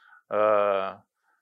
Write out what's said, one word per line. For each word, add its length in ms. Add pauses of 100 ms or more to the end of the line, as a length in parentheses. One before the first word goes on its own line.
(280)
Ah, 720 (420)